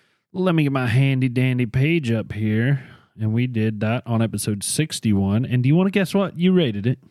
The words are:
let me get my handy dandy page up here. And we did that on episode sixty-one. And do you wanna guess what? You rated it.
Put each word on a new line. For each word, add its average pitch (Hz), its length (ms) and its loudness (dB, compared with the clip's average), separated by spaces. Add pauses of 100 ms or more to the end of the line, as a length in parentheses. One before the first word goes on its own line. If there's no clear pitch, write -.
(320)
let 185 220 0
me 160 100 2
get 139 80 0
my 127 160 -2
handy 131 400 2
dandy 127 380 0
page 139 440 0
up 110 220 -2
here. 110 500 0 (380)
And 107 120 -2
we 123 160 0
did 110 320 -2
that 113 260 -2
on 117 160 0
episode 104 400 -4
sixty-one. 107 840 0
And 123 180 0
do 127 60 2
you 147 80 4
wanna 190 140 2
guess 190 240 -2
what? 196 240 -2
You 180 140 4
rated 113 340 2
it. 127 120 0 (120)